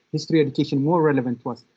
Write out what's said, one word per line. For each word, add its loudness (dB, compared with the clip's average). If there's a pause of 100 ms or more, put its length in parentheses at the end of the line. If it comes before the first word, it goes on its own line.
(120)
history 0
education -2
more 2
relevant 0
to -6
us -12 (140)